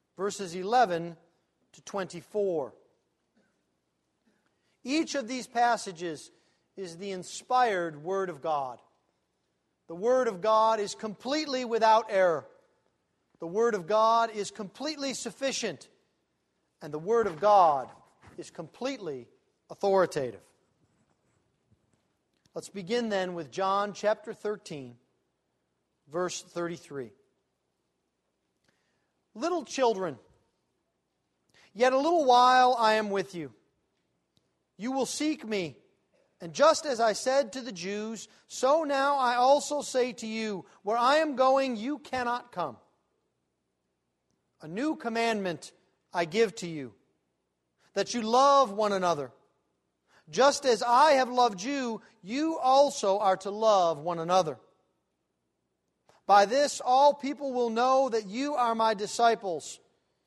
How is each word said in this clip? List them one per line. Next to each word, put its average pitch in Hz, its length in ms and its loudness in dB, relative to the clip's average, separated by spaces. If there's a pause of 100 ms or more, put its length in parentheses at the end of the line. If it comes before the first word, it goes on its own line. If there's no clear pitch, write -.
(160)
verses 190 400 -8
eleven 185 640 0 (560)
to - 80 -20
twenty-four. 175 920 -6 (2000)
Each 294 280 -2
of 269 140 -6
these 254 180 -8
passages 190 840 -2 (460)
is 175 180 -12
the 196 160 -10
inspired 185 880 -2
Word 190 280 -4
of 147 120 -14
God. 139 380 -4 (1080)
The 165 80 -12
Word 240 340 0
of 190 100 -6
God 220 400 2
is 202 160 -6
completely 254 680 -6
without 220 440 4
error. 180 360 2 (960)
The 165 80 -10
Word 214 280 0
of 175 100 -8
God 226 480 2
is 208 160 -8
completely 269 640 -8
sufficient. 226 760 -8 (920)
And 156 120 -12
the 151 60 -8
Word 214 280 0
of 156 140 -8
God 170 480 6 (480)
is 170 120 -14
completely 170 800 -10 (420)
authoritative. 160 680 -2 (2250)
Let's 165 160 -14
begin 220 400 -6
then 185 240 -2
with 160 180 -10
John 196 400 -2
chapter 214 420 -4
thirteen, 151 600 -10 (1120)
verse 170 340 -6
thirty-three. 156 680 -10 (2250)
"Little 311 320 -4
children, 190 520 -2 (1600)
yet 247 180 4
a 262 60 2
little 320 260 2
while 254 560 6
I 220 140 4
am 214 160 0
with 196 260 -4
you. 147 160 -10 (1300)
You 240 160 -8
will 269 120 0
seek 294 400 -4
me, 190 320 -6 (600)
and 165 140 -14
just 294 320 4
as 247 160 -4
I 226 120 4
said 254 400 0
to 262 80 -10
the 233 120 -10
Jews, 208 560 -8 (180)
so 294 360 0
now 277 340 0
I 247 180 0
also 277 460 2
say 247 320 -2
to - 140 -12
you, 220 380 -6 (180)
where 214 140 -2
I 254 200 4
am 311 180 0
going, 262 400 2
you 247 240 -8
cannot 240 540 -6
come. 143 240 -6 (1800)
A 160 60 -16
new 240 280 -6
commandment 226 800 -4 (380)
I 175 140 -2
give 196 300 0
to 180 120 -10
you, 143 260 -12 (1000)
that 196 200 -4
you 240 80 -4
love 254 500 4
one 202 220 -2
another. 170 380 -2 (960)
Just 262 360 2
as 233 160 2
I 247 300 6
have 262 180 4
loved 240 320 2
you, 247 400 -6 (220)
you 302 340 -4
also 262 640 2
are 196 180 2
to 196 140 -8
love 196 480 2
one 170 180 -6
another. 165 400 0 (1700)
By 202 200 8
this 269 380 0
all 269 300 6
people 277 400 -8
will 240 160 -2
know 254 400 2
that 220 160 -4
you 262 300 -6
are 240 180 0
my 226 220 2
disciples, 208 840 -2 (460)